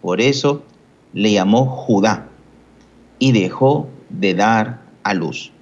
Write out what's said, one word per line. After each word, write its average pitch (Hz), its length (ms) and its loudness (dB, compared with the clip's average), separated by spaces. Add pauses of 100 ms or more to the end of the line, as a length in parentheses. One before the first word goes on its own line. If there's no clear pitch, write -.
Por 92 180 -2
eso 143 440 0 (480)
le 104 180 0
llamó 104 360 4
Judá, 110 600 0 (920)
y 131 100 2
dejó 127 580 0 (200)
de 92 260 -2
dar 110 480 0 (220)
a 101 100 -2
luz. 82 480 -8